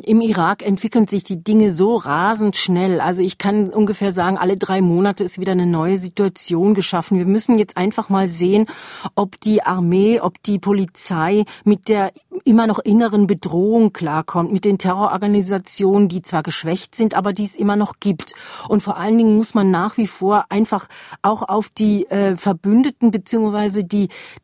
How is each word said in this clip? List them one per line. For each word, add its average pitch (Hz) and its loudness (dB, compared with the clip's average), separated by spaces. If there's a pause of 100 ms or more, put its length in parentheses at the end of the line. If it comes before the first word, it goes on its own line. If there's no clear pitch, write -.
im 226 4
Irak 196 -2
entwickeln 208 0
sich 196 -4
die 170 -8
Dinge 214 4
so 202 2
rasend 196 -2
schnell. 180 0
Also 180 -2
ich 190 -2
kann 202 0
ungefähr 202 0
sagen, 185 0
alle 185 0
drei 190 -2
Monate 190 0
ist 180 -6
wieder 185 -4
eine 180 0
neue 175 0
Situation 185 0
geschaffen. 185 -2
Wir 175 0
müssen 220 2
jetzt 202 -2
einfach 202 -2
mal 190 0
sehen, 185 2 (460)
ob 202 -4
die 214 2
Armee, 185 2
ob 175 -6
die 202 -2
Polizei 190 0 (220)
mit 208 2
der 202 0 (320)
immer 226 6
noch 202 0
inneren 208 2
Bedrohung 196 2
klarkommt, 160 -4
mit 185 -2
den 196 2
Terrororganisationen, 196 0
die 170 -6
zwar 170 -2
geschwächt 160 -6
sind, 226 0
aber 196 0
die 208 -4
es - -6
immer 202 0
noch 208 -2
gibt. 180 -4 (340)
Und 214 2
vor 196 -6
allen 214 0
Dingen 220 4
muss 220 0
man 196 4
nach 185 0
wie 214 0
vor 196 0
einfach 208 -2 (340)
auch 214 0
auf 208 -2
die, 208 0
äh, 196 0
Verbündeten 214 0
beziehungsweise 208 -2
die, 196 -2 (360)